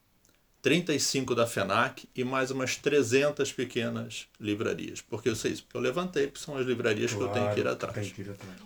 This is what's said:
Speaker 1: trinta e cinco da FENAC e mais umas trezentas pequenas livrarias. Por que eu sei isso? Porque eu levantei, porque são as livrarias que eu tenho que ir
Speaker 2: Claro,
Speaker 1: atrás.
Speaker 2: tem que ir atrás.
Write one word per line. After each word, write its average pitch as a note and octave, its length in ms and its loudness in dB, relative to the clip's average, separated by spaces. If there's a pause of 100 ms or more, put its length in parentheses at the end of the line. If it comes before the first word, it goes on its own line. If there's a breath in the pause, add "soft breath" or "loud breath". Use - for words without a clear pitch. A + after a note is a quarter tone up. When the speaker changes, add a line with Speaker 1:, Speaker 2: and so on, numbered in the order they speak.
(600)
Speaker 1:
trinta D#3+ 320 4
e C3+ 60 2
cinco B2+ 360 0
da A#2 100 4
FENAC A2+ 720 0
e B2+ 80 -2
mais C3 280 0
umas C3 240 -2
trezentas C#3 760 4
pequenas A#2 760 -4 (120)
livrarias. G#2 640 -2
Por - 200 -8
que B2+ 80 2
eu A2+ 60 2
sei - 180 -2
isso? - 100 -8
Porque - 140 -10
eu A#2+ 40 -2
levantei, C#3+ 460 0
porque - 160 -10
são D3 120 -8
as C3 100 0
livrarias A#2 480 2
que G#2 60 -2
eu G2 100 0
tenho G#2 240 2
que G#2 60 2
ir - 40 0
Speaker 2:
Claro, B2+ 120 0
Speaker 1:
atrás. - 200 -6
Speaker 2:
tem G#2 140 -4
que - 120 -12
ir F#2+ 80 -10
atrás. - 240 -14 (120)